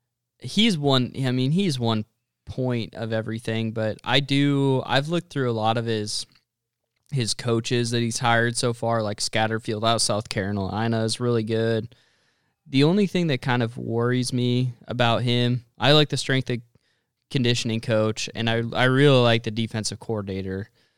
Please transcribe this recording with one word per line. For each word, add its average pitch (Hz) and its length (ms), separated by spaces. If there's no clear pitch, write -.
he's 202 380
one, 131 360
I 127 60
mean, 127 200
he's 165 280
one 113 260
point 123 500
of 113 180
everything, 110 580
but 110 320
I 127 160
do, 139 680
I've 139 240
looked 170 220
through 131 180
a 117 40
lot 113 240
of 117 80
his, 107 400
his 120 220
coaches 117 580
that 120 100
he's 117 180
hired 117 380
so 123 160
far, 117 280
like 104 180
Scatterfield 110 680
out 117 80
of 110 60
South 104 280
Carolina 101 760
is 110 160
really 120 240
good. 113 500
The 135 140
only 185 240
thing 175 200
that 135 140
kind 123 220
of 117 140
worries 123 560
me 123 400
about 117 360
him, 120 400
I 127 160
like 151 160
the 139 80
strength 131 320
and 123 120
conditioning 120 480
coach, 110 560
and 113 140
I, 113 120
I 113 120
really 131 360
like 117 220
the 113 80
defensive 110 500
coordinator. 95 680